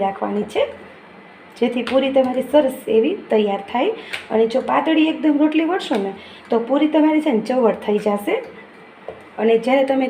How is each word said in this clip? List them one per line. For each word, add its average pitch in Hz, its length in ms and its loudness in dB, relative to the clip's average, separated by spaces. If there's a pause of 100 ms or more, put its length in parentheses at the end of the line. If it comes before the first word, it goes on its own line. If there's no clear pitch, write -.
રાખવાની 202 480 -4
છે, - 100 0 (960)
જેથી 240 280 0
પૂરી 262 280 0
તમારી 254 360 2
સરસ 277 240 4 (200)
એવી 294 200 2 (160)
તૈયાર 202 400 0
થાય. 285 180 0 (400)
અને 220 160 2
જો 240 240 -2
પાતળી 311 440 2
એકદમ 294 280 2
રોટલી 320 300 2
વળશો 339 320 -2
ને, 196 100 -6 (360)
તો 226 180 2
પૂરી 302 260 2
તમારી 311 320 2
છે 262 120 2
ને - 120 0
ચવડ 247 380 2
થઈ 208 180 0
જશે. 214 320 -2 (1000)
અને 226 200 4
જ્યારે 262 320 2
તમે 262 200 0